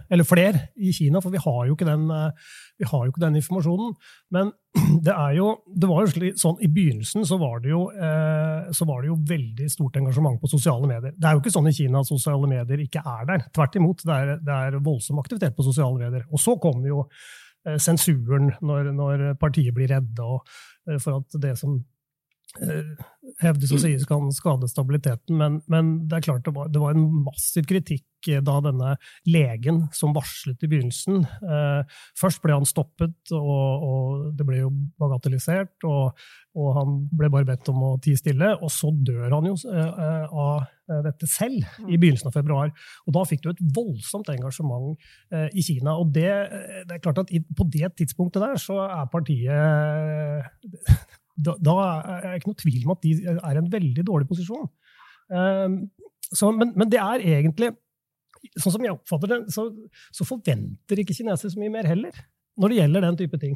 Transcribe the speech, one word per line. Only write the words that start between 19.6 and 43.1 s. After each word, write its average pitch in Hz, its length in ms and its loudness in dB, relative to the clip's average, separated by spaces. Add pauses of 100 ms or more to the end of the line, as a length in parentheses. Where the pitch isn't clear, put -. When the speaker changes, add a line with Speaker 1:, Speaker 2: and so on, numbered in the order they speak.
Speaker 1:
blir 127 160 2
redde, 120 320 0
og, 123 240 -4 (420)
eh, 151 140 -2
for 135 220 -2
at 151 180 -6
det 135 160 0
som 139 220 -2 (800)
eh, 151 240 -4 (560)
hevdes 147 320 2
og 147 80 4
sies 143 260 2
kan 143 260 0
skade 135 360 0
stabiliteten, 139 720 -2
men, 151 300 2
men 160 400 2
det 160 100 -2
er 165 40 -2
klart 127 220 0
det 156 100 -4
var, 143 140 -8
det 151 140 0
var 147 120 2
en 156 300 4
massiv 143 420 -2
kritikk, 180 380 -2 (240)
eh, 143 140 2
da 139 200 2
denne 135 360 0 (280)
legen 156 680 2
som 151 200 0
varslet - 500 -6
i 160 40 0
begynnelsen. 151 560 0
Eh, 147 600 0 (320)
først - 260 0
ble 156 120 2
han 143 120 2
stoppet, - 640 -4
og, 143 560 0
og 135 480 -2
det 147 100 -2
ble 131 160 2
jo 131 80 0 (300)
bagatellisert, 143 840 0
og, 139 260 2 (440)
og 143 200 0
han 143 320 0
ble 151 240 2
bare 139 140 4
bedt 131 260 -2
om 131 120 2
å 131 180 0
tie 143 160 2
stille, 165 420 2
og 165 100 -4
så 151 220 -2
dør 123 460 0
han 156 100 0
jo, 196 80 -2 (160)
eh, 170 320 -2
eh, 156 240 -2
av, 147 380 -2 (240)
eh, 151 140 -2
dette 151 260 -4
selv 226 340 -2 (240)
i 175 80 2
Speaker 2:
Mm. 170 60 6
Speaker 1:
begynnelsen 147 260 4
av 123 80 -4
februar. 147 380 0 (340)
Og 151 80 0